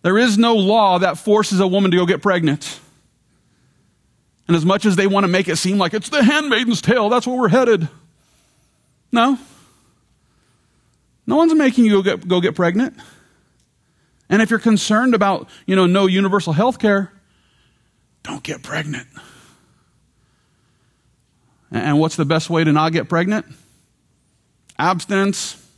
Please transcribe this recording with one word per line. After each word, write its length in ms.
There 160
is 200
no 180
law 440
that 180
forces 420
a 80
woman 240
to 60
go 80
get 160
pregnant. 580
And 80
as 80
much 220
as 100
they 120
want 180
to 20
make 220
it 80
seem 200
like 160
it's 140
the 160
handmaiden's 580
tale, 280
that's 180
where 100
we're 120
headed. 400
No. 260
No 80
one's 180
making 300
you 80
go 100
get, 260
go 120
get 160
pregnant. 400
And 120
if 100
you're 80
concerned 560
about, 340
you 100
know, 100
no 200
universal 480
health 260
care, 320
don't 200
get 200
pregnant. 440
A-, 60
and 220
what's 160
the 100
best 240
way 140
to 80
not 220
get 160
pregnant? 380
Abstinence. 800